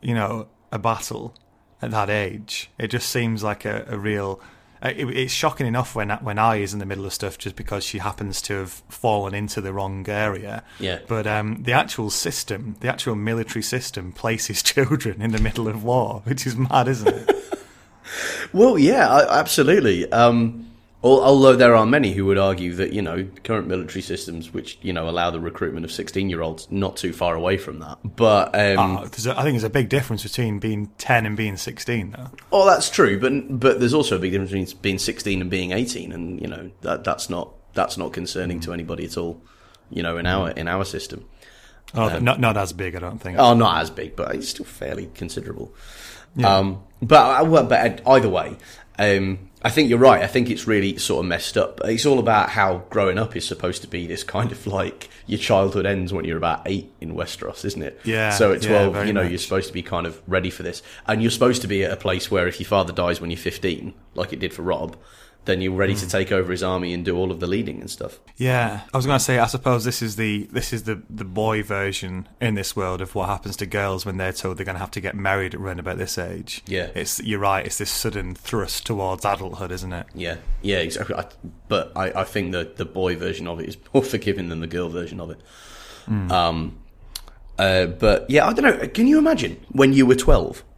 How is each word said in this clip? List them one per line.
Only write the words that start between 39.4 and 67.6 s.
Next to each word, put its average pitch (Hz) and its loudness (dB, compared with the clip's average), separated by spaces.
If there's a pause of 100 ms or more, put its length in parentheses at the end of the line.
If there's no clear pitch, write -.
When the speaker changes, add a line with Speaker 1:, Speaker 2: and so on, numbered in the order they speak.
Speaker 2:
you 87 -6
know, 85 -4
in 85 -4
our, 90 0
in 82 -6
our 92 -2
system. - -10 (680)
Speaker 1:
Oh, 110 2
Speaker 2:
Um, 98 -2
Speaker 1:
not, 127 0
not 113 2
as 95 -2
big, 90 -8
I 87 -8
don't 90 -10
think. 92 -8
Speaker 2:
Oh, 120 8
not 98 4
as 80 -6
big, - -12
but - -4
it's - -8
still - -10
fairly - -10
considerable. - -12 (600)
Speaker 1:
Yeah. 98 6
Speaker 2:
Um, 98 -2 (180)
but, 127 8
uh, 160 6
well, 160 6
but 117 2
either 127 8
way, 87 -2 (420)
um, 98 2 (240)
I 117 0
think 143 4
you're 117 4
right. 117 8
I 92 0
think 120 0
it's - -4
really 98 2
sort 87 -2
of 90 -4
messed - -4
up. - 0
It's 113 0
all 139 6
about 110 4
how 95 0 (120)
growing 95 2
up 110 -4
is 82 -6
supposed 90 -6
to - -16
be 87 -8
this 82 -8
kind 110 -2
of, - -10
like, 95 -4 (180)
your 104 -2
childhood 98 2
ends 98 -2
when 92 -4
you're 82 -2
about 82 -2
eight 95 -4
in 82 -8
Westeros, - -8
isn't 101 -6
it? 69 -10
Speaker 1:
Yeah, 110 0
Speaker 2:
So 101 4
at 87 0
Speaker 1:
yeah, 107 -2
Speaker 2:
twelve, 101 4
Speaker 1:
very 104 -2
Speaker 2:
you 104 0
know, 98 2
Speaker 1:
much. 90 0
Speaker 2:
you're 87 -4
supposed 95 -2
to - -14
be 90 -6
kind 85 -4
of 80 -10
ready 90 0
for 87 -12
this. 87 -10 (240)
And 110 0
you're 113 4
supposed 123 2
to 101 -6
be 98 0
at 90 -2
a 95 -6
place 92 -2
where 92 2
if 90 -4
your 90 -10
father 95 2
dies 87 -2
when 85 -6
you're 85 -6
fifteen, - -6 (200)
like 87 -4
it 65 -10
did 90 -6
for - -12
Robb, 85 -4 (480)
then 95 0
you're 95 -2
ready 95 2
to 98 -6
Speaker 1:
Mm. 90 -8
Speaker 2:
take 95 0
over 92 0
his 90 -4
army 90 -2
and 87 -4
do 90 0
all 92 -2
of 82 -6
the 87 -4
leading 90 -4